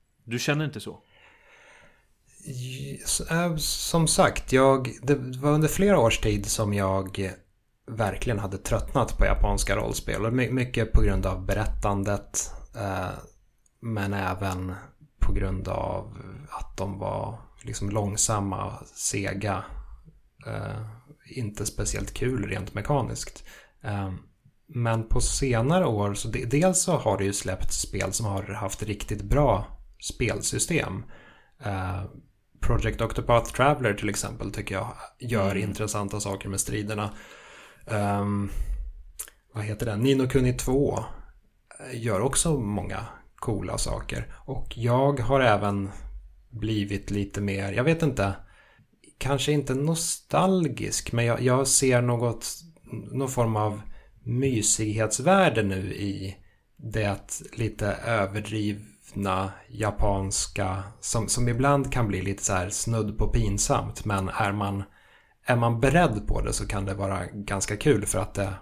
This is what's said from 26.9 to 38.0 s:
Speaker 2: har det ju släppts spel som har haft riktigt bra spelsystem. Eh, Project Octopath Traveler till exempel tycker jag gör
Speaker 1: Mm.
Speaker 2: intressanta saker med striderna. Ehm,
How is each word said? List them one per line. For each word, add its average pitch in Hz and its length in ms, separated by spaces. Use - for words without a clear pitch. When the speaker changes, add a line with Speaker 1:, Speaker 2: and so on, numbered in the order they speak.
Speaker 2:
har 101 200
det 98 60
ju 98 100
släppts - 480
spel 95 320
som 113 120
har 98 180
haft 98 400
riktigt 104 400
bra 107 440
spelsystem. 107 1040
Eh, 95 400
Project 110 400
Octopath 117 500
Traveler 127 420
till 104 160
exempel 104 420
tycker 104 240
jag 104 120
gör 107 320
Speaker 1:
Mm. 95 180
Speaker 2:
intressanta 104 500
saker 98 300
med 98 100
striderna. 104 500
Ehm, 101 640